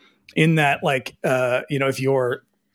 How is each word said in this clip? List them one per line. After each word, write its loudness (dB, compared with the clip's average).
In 4
that, 0
like, -4
uh, 0
you -4
know, 0
if -4
you're, 0